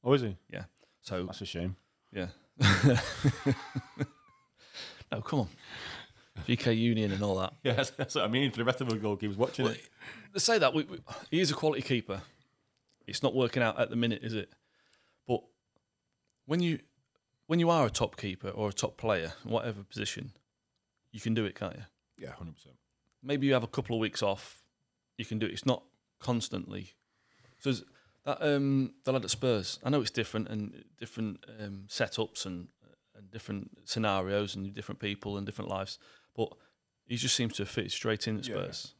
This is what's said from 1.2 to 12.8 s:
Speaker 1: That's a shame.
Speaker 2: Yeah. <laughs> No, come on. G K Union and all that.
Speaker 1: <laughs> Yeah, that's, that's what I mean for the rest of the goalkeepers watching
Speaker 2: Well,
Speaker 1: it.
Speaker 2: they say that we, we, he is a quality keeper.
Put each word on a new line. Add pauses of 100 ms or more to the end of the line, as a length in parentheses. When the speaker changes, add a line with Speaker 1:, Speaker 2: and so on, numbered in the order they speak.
Speaker 1:
That's
a
shame. (360)
Speaker 2:
Yeah. (340)
<laughs> (1600)
No,
come
on. (1000)
G
K
Union
and
all
that.
Speaker 1:
<laughs>
Yeah,
that's,
that's
what
I
mean
for
the
rest
of
the
goalkeepers
watching
Speaker 2:
Well,
Speaker 1:
it. (460)
Speaker 2:
they
say
that
we,
we, (320)
he
is
a
quality
keeper. (880)